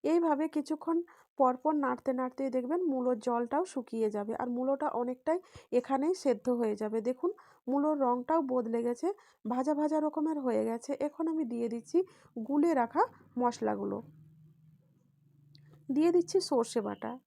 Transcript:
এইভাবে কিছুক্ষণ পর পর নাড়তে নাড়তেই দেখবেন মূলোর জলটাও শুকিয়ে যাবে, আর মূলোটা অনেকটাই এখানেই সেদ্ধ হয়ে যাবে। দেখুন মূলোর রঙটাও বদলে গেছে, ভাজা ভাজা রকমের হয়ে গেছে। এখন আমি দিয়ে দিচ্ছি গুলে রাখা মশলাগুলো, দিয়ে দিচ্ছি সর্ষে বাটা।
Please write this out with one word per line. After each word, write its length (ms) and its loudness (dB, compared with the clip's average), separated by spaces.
এইভাবে 440 4
কিছুক্ষণ 500 -2
পর 180 4
পর 160 0
নাড়তে 300 -2
নাড়তেই 420 -2
দেখবেন 260 0
মূলোর 280 0
জলটাও 460 0
শুকিয়ে 440 -2
যাবে, 320 -4
আর 80 -2
মূলোটা 380 0
অনেকটাই 380 -2
এখানেই 440 2
সেদ্ধ 320 0
হয়ে 160 0
যাবে। 260 -4
দেখুন 300 -2
মূলোর 280 2
রঙটাও 360 2
বদলে 300 0
গেছে, 240 -2
ভাজা 260 0
ভাজা 260 2
রকমের 460 0
হয়ে 200 2
গেছে। 260 -4
এখন 260 -4
আমি 120 0
দিয়ে 240 -4
দিচ্ছি 280 -2
গুলে 380 2
রাখা 300 2
মশলাগুলো, 600 -2
দিয়ে 220 4
দিচ্ছি 260 4
সর্ষে 320 2
বাটা। 300 -6